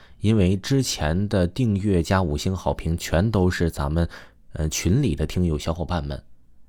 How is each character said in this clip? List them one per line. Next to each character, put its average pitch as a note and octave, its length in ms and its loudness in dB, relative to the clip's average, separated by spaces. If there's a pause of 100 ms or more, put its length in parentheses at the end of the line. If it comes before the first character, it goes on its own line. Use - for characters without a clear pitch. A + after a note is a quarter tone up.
(200)
因 A2 160 4
为 F#2 180 4
之 C3+ 280 0
前 E2+ 480 -2
的 F#2 160 2
订 A2 280 0
阅 F#2+ 280 2
加 F#2+ 200 2
五 D2 140 -2
星 F#2+ 180 -2
好 D#2 200 -2
评 E2 240 -4
全 E2 320 0
都 F#2 200 4
是 E2+ 200 0
咱 D2 200 -4
们， E2 160 2 (460)
呃， D#2 160 -4
群 - 320 0
里 F2+ 160 0
的 D#2 100 -2
听 F2+ 200 0
友 D2+ 120 0
小 D#2+ 140 -2
伙 E2+ 140 -6
伴 E2 200 -4
们 C#2+ 160 -8 (460)